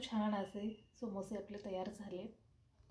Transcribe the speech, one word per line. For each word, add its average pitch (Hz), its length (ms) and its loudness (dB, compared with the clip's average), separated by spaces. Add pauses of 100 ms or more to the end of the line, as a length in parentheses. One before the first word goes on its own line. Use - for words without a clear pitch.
छान 214 320 4
असे 202 340 2 (320)
समोसे 196 360 -2
आपले 202 280 -4
तयार 190 260 0
झाले. 196 360 -4 (640)